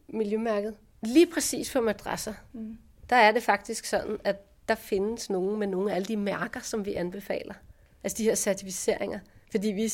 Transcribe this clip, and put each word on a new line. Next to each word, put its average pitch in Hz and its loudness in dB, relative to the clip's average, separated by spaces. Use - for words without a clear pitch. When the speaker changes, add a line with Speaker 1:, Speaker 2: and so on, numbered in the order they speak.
Speaker 1:
miljømærket. 214 -2
Lige 262 8
præcis - -2
for 269 2
madrasser, 208 -2
Speaker 2:
Mm. 220 -12
Speaker 1:
der 247 6
er 214 10
det 233 2
faktisk 214 0
sådan, - -2
at 196 2
der 226 4
findes 220 -2
nogen 190 0
med 208 0
nogle 196 0
af 175 0
alle 185 -2
de 220 -2
mærker, 202 -2
som 214 -4
vi 202 -4
anbefaler. 180 -4
Altså 196 -4
de 220 -2
her 220 4
certificeringer. 196 -2
Fordi 214 0
vi 214 0